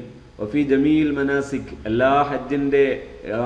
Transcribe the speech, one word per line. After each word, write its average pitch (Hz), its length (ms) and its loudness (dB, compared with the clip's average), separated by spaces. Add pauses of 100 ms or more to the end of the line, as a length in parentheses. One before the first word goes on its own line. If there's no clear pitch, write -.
(400)
വഫി 107 240 -2
ജമീൽ 147 480 2
മനാസിക്, 139 640 -2 (120)
എല്ലാ 131 360 4
ഹജ്ജിൻ്റെ 139 800 0 (420)